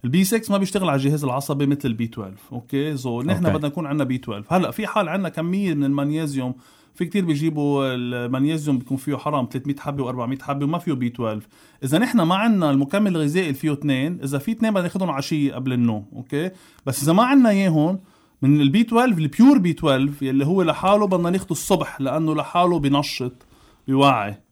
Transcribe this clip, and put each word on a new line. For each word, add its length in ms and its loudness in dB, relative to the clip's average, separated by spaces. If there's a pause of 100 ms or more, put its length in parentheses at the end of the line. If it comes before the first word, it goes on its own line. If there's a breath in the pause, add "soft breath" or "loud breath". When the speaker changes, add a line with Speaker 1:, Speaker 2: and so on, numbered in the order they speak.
Speaker 1:
البي 200 2
سكس 280 0
ما 60 2
بيشتغل 320 -2
على 60 0
الجهاز 280 0
العصبي 420 -2
مثل 200 0
البي 220 -2
تويلف. 340 -12 (100)
أوكي، 460 -6
so 100 -8
نحن 380 -2
Speaker 2:
أوكي. 120 2
Speaker 1:
بدنا 100 -4
يكون 180 -6
عنا 180 -2
بي 140 -2
تويلف. 360 -8
هلأ 180 2
في 160 -6
حال 220 -2
عنا 200 -4
كمية 440 -2
من 100 0
المغنيسيوم، 720 -2 (400 soft breath)
في 100 -2
كتير 200 -2
بيجيبوا 680 0
المغنيسيوم 840 -2
بيكون 200 -4
فيه 180 -4
حرام 360 -2
ثلاثمية 280 -6
حبة 240 -6
وأربعمية 380 -6
حبة 240 -4
وما 120 -2
فيه 160 -4
بي 160 -2
تويلف. 380 -6 (360 soft breath)
إذا 140 0
نحن 240 2
ما 140 4
عنا 360 2
المكمل 440 2
الغذائي 320 0
اللي 120 -4
فيه 140 0
اثنين، 500 -2
إذا 140 -4
في 140 -4
اثنين 200 0
بدنا 120 0
ناخدهم 260 -2
عشية 440 -2
قبل 200 -4
النوم، 320 0 (100)
أوكي؟ 360 -6 (340 loud breath)
بس 180 -4
إذا 100 4
ما 100 6
عنا 260 6
إياهم، 500 2 (420 soft breath)
من 200 4
البي 220 4
تويلف، 340 2
البيور 400 6
بي 160 2
تويلف، 480 0
يلي 240 0
هو 160 2
لحاله 460 2
بدنا 220 0
ناخده 220 -2
الصبح 500 -2
لأنه 340 0
لحاله 440 2
بنشط، 680 -2 (420 soft breath)
بيوعي. 460 2 (180)